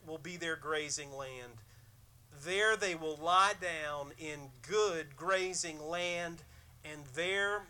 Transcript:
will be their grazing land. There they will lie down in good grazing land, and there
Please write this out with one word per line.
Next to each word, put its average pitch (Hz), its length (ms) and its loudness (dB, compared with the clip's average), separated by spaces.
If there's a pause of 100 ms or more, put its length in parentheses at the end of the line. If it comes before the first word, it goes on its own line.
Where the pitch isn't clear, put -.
will 160 140 -8
be 180 180 -10
their 165 180 0
grazing 147 560 -2
land. 127 520 -10 (800)
There 208 360 4
they 190 180 2
will 156 220 -2
lie 185 420 8
down 151 580 -4
in 147 340 -8 (100)
good 165 560 0
grazing 180 640 0
land, 170 640 -2 (420)
and 151 220 -12
there 190 640 0